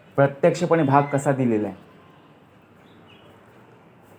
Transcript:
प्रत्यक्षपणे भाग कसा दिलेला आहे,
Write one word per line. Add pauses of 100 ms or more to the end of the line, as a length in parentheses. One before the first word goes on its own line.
(160)
प्रत्यक्षपणे
भाग
कसा
दिलेला
आहे, (2500)